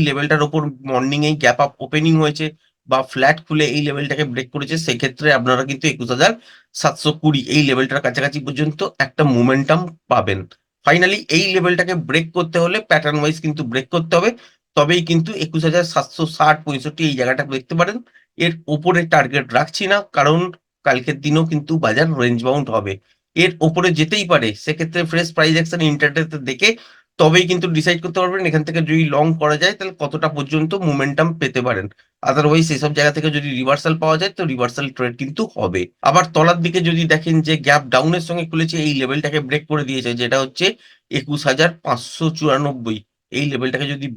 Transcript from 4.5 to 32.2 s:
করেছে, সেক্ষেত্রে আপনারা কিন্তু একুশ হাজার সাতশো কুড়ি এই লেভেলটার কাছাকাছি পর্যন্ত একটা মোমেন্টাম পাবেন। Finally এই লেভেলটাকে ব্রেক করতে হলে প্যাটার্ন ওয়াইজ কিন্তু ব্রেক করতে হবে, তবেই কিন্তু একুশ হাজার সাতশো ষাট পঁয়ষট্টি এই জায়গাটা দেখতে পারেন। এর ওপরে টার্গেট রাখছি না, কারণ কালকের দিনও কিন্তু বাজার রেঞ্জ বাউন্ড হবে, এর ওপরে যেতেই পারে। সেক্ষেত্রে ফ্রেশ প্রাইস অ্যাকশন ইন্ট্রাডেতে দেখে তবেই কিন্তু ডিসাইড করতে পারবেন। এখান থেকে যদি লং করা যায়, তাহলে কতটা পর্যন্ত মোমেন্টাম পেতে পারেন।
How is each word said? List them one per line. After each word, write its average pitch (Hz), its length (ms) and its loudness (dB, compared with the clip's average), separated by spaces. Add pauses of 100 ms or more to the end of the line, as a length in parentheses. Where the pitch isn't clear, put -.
করেছে, 143 200 -4 (100)
সেক্ষেত্রে 131 420 -4 (100)
আপনারা 127 320 2
কিন্তু 135 240 -6
একুশ 123 200 -8
হাজার 160 180 2 (500)
সাতশো 151 380 0
কুড়ি 147 220 2 (140)
এই 151 140 6
লেভেলটার 135 360 0
কাছাকাছি 139 400 -2
পর্যন্ত 147 340 -4 (260)
একটা - 180 -2 (120)
মোমেন্টাম 131 440 4 (320)
পাবেন। 101 280 0 (460)
Finally 180 340 4 (180)
এই 196 80 2 (100)
লেভেলটাকে 180 380 0 (160)
ব্রেক 165 180 0 (100)
করতে 175 260 -2
হলে 175 140 0 (120)
প্যাটার্ন 151 300 2
ওয়াইজ 156 260 0
কিন্তু 151 160 -4 (100)
ব্রেক 131 240 -2
করতে 165 220 0
হবে, 196 120 4 (480)
তবেই 160 320 2
কিন্তু 165 220 2 (140)
একুশ 160 220 -4
হাজার 170 260 2
সাতশো 147 300 -2 (140)
ষাট 151 280 4
পঁয়ষট্টি 147 440 -6
এই 139 100 -2
জায়গাটা 131 240 0 (120)
দেখতে 131 240 -6
পারেন। 196 180 0 (480)
এর 165 80 0 (200)
ওপরে 170 260 2 (140)
টার্গেট 135 340 2 (100)
রাখছি 151 340 -2
না, 202 60 4 (200)
কারণ 151 220 4 (480)
কালকের 131 380 0
দিনও 151 260 2
কিন্তু 151 220 -2 (120)
বাজার 123 220 2 (140)
রেঞ্জ 120 260 2
বাউন্ড 135 280 0
হবে, 101 180 -2 (500)
এর 185 80 4 (160)
ওপরে 175 220 2 (100)
যেতেই 180 320 0
পারে। 123 180 2 (160)
সেক্ষেত্রে 165 360 -4 (100)
ফ্রেশ 165 240 0
প্রাইস 160 220 4
অ্যাকশন 165 240 -2 (100)
ইন্ট্রাডেতে 151 460 -2 (120)
দেখে 156 220 0 (500)
তবেই 170 300 6
কিন্তু 180 160 0 (100)
ডিসাইড 170 260 2
করতে 170 180 -4
পারবেন। 185 280 -2
এখান 156 180 2
থেকে 165 120 -2 (100)
যদি 160 140 4 (120)
লং 147 100 4 (160)
করা 151 220 2
যায়, 196 140 0
তাহলে 190 240 -8
কতটা 156 260 -4 (100)
পর্যন্ত 151 340 -2 (160)
মোমেন্টাম 143 400 0 (140)
পেতে 131 260 -2
পারেন। 101 200 -2 (420)